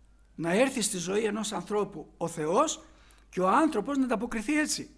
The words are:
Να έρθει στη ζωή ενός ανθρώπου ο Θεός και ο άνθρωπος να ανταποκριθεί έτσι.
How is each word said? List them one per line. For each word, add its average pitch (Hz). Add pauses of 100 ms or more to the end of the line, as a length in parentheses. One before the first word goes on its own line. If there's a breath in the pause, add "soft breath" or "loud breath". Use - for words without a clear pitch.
(360)
Να 165
έρθει 247
στη 196
ζωή 185
ενός 208
ανθρώπου 196 (100)
ο 170
Θεός 175 (460 loud breath)
και 185
ο 185
άνθρωπος 269
να 262
ανταποκριθεί 240
έτσι. -